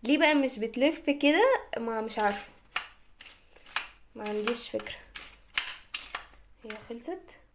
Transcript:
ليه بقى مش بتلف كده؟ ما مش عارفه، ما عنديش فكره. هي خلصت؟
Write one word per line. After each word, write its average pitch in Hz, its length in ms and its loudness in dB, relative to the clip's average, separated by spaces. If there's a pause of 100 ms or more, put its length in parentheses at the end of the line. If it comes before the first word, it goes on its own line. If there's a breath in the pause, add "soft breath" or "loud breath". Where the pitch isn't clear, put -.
ليه 277 160 4
بقى 302 160 6
مش 269 240 2
بتلف 262 520 2
كده؟ 320 500 4 (160)
ما 226 240 -4
مش 226 180 -6
عارفه، 208 340 -2 (1600 loud breath)
ما 214 140 -8
عنديش 214 420 -4
فكره. - 260 -8 (1700)
هي 220 60 -12 (180)
خلصت؟ 320 480 -10 (180)